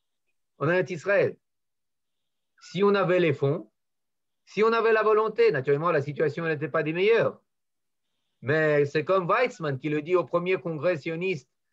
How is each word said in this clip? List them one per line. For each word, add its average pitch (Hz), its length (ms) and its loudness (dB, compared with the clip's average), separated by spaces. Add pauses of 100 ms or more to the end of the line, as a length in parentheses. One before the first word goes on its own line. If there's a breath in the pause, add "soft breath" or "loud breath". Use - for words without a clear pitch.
(580)
en 143 120 -2
Israël. 180 680 0 (1200)
Si 190 240 -4
on 202 100 4
avait 180 240 2
les 165 140 2
fonds, 143 340 -2 (800)
si 208 200 -2
on 226 80 2
avait 226 200 2
la 214 120 2
volonté, 220 480 2
naturellement, 143 400 0
la 147 100 2
situation 151 420 -4
n'était 156 240 -4
pas 160 140 -2
des 156 100 -4
meilleures. 180 480 0 (1040)
Mais 151 420 2
c'est 147 200 -4
comme 180 260 0
Weizmann 196 480 -2
qui 151 100 -6
le 151 140 -2
dit 180 140 0
au 170 80 2
premier 175 360 -2
congrès 170 360 -4
sioniste 170 520 -6 (240)